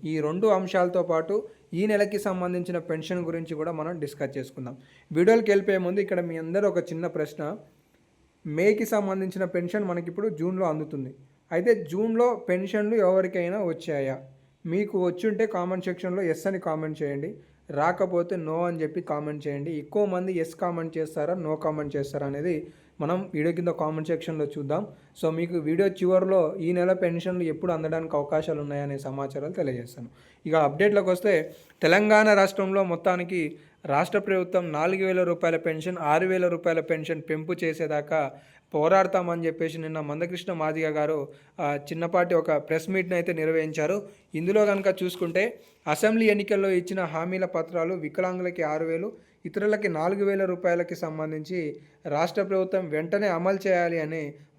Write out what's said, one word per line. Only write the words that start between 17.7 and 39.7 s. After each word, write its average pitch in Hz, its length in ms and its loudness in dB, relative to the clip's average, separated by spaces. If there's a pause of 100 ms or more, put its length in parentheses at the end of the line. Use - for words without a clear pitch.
నో 165 280 -2
అని 170 180 -2
చెప్పి 160 200 -2
కామెంట్ 151 460 -6
చేయండి. 143 240 -4
ఎక్కువ 160 340 -2
మంది 185 340 -2
ఎస్ 165 160 -4
కామెంట్ 165 420 -4
చేస్తారా, 156 360 -2
నో 160 220 -2
కామెంట్ 151 400 -2
చేస్తారా 139 320 -4
అనేది 147 440 -4 (300)
మనం 185 320 -2
వీడియో 160 200 0
కింద 175 140 -2
కామెంట్ 160 400 -2
సెక్షన్లో 160 380 -2
చూద్దాం. 151 420 -4 (340)
So 160 100 2
మీకు 170 260 -2
వీడియో 165 300 2
చివరిలో 185 680 4
ఈ 175 160 0
నెల 180 220 4
పెన్షన్లు 180 500 0
ఎప్పుడు 165 300 -2
అందడానికి 160 420 -2
అవకాశాలు 151 460 0
ఉన్నాయనే 143 360 -4
సమాచారాలు 139 560 -6
తెలియజేస్తాను. 127 560 -6 (360)
ఇక 156 100 2
అప్‌డేట్లోకి 180 540 4
వస్తే 180 460 2 (260)
తెలంగాణ 208 520 8
రాష్ట్రంలో 196 500 4
మొత్తానికి 175 760 0 (280)
రాష్ట్ర 165 340 2
ప్రభుత్వం 185 520 0
నాలుగు 180 340 0
వేల 185 180 2
రూపాయల 170 340 2
పెన్షన్, 165 400 -4
ఆరు 160 300 2
వేల 185 200 2
రూపాయల 170 320 0
పెన్షన్ 160 500 -2
పెంపు 156 340 -4
చేసేదాకా 151 680 -2 (420)
పోరాడతామని 175 720 4
చెప్పేసి 160 320 -2